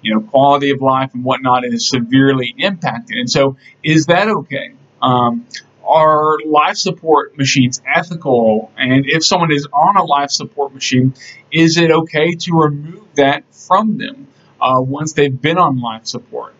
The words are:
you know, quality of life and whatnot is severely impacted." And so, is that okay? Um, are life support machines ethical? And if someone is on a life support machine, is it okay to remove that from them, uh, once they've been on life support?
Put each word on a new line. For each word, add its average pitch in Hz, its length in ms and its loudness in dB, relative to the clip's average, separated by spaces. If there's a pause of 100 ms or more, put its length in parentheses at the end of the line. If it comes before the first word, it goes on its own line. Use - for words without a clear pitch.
you 110 100 -4
know, 110 80 0
quality 139 500 2
of 135 100 -2
life 131 340 0
and 123 100 -8
whatnot 127 400 0
is 120 240 -4
severely 127 720 2
impacted." 143 600 -6
And 123 120 -4
so, 139 260 0 (260)
is 156 240 2
that 185 220 2
okay? 160 440 -6 (280)
Um, 123 460 0 (400)
are 156 600 2
life 156 300 2
support 156 600 -2
machines 131 500 0
ethical? 135 880 0
And 131 300 0
if 160 180 0
someone 170 280 0
is 143 200 -2
on 170 240 2
a 180 80 2
life 143 260 0
support 139 440 -6
machine, 131 400 0 (360)
is 160 260 2
it 170 140 2
okay 160 440 0
to 170 240 -8
remove 151 560 -2
that 143 380 0
from 196 460 -2
them, - 300 -12 (320)
uh, 127 200 2
once 143 320 -6
they've 143 280 0
been 165 180 0
on 139 220 2
life 113 260 -10
support? - 540 -12